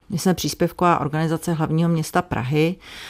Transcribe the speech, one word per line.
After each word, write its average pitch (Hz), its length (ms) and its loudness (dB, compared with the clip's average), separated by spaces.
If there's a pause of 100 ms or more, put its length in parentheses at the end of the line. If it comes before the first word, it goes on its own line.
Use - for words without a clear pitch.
My 160 100 -4
jsme 185 140 4
příspěvková 170 640 0
organizace 156 540 -2
hlavního 160 360 0
města 170 320 0
Prahy, 151 540 0 (340)